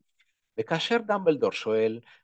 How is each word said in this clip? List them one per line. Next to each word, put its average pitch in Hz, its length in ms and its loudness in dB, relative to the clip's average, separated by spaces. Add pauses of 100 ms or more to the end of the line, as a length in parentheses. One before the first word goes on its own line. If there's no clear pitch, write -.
(580)
וכאשר 165 400 0 (100)
דמבלדור 165 440 2
שואל, 110 480 0 (240)